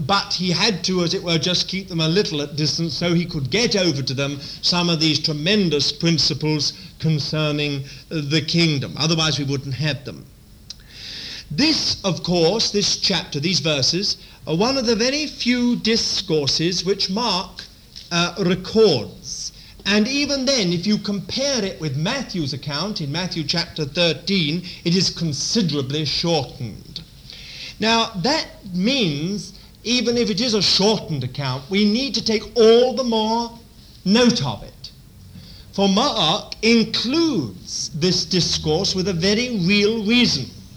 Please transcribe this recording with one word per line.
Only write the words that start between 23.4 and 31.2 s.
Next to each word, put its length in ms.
chapter 400
thirteen, 800
it 100
is 140
considerably 960
shortened. 960
Now, 380
that 300
means, 840
even 340
if 120
it 120
is 120
a 80
shortened 640